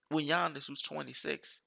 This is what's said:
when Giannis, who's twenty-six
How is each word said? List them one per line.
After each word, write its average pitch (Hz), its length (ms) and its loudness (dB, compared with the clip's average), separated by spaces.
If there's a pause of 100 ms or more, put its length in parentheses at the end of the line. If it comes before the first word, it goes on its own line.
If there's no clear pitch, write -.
when 151 180 2
Giannis, 160 400 2
who's 143 160 -6
twenty-six 143 840 -4